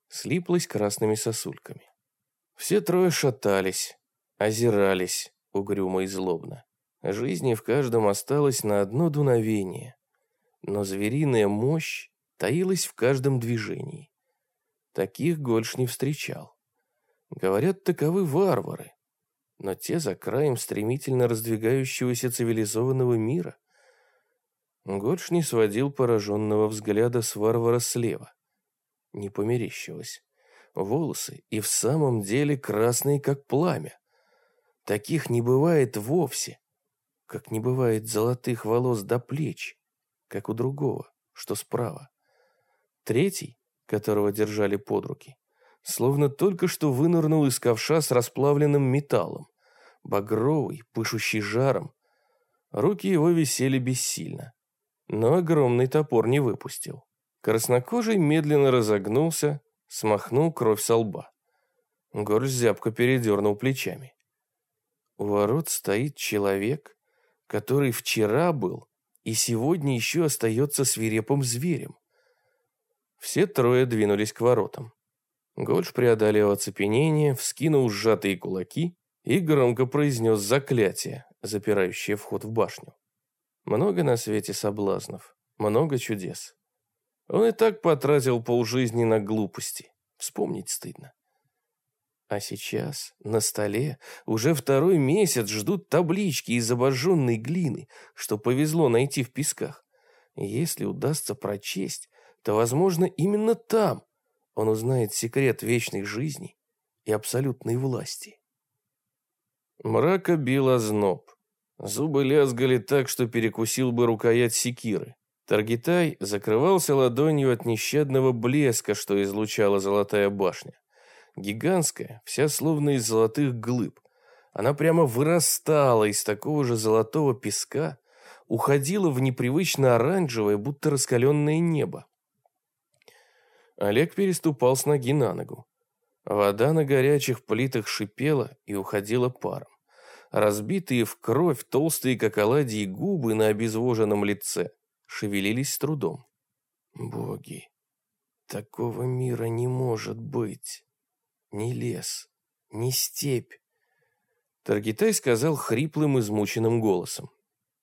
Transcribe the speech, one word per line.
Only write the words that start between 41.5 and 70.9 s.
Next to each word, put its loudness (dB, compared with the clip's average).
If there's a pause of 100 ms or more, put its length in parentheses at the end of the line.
справа. -8 (960)
Третий, -2 (280)
которого 0
держали 0
под -4
руки, -14 (460)
словно 0
только 0
что 0
вынырнул 2
из 0
ковша 2
с -2
расплавленным 2
металлом, 0 (560)
багровый, -2 (100)
пышущий -4
жаром. 0 (800)
Руки 0
его 4
висели 2
бессильно, -4 (560)
но 2
огромный 4
топор 2
не 4
выпустил. -6 (360)
Краснокожий 0
медленно 4
разогнулся, 2 (280)
смахнул 0
кровь 2
со 2
лба. -2 (800)
Гольш 0
зябко 0
передёрнул 2
плечами. -6 (1040)
У -6
ворот 0
стоит -2
человек, -2 (520)
который 0
вчера 0
был -4 (380)
и -4
сегодня 0
ещё 0
остаётся 0
свирепым 0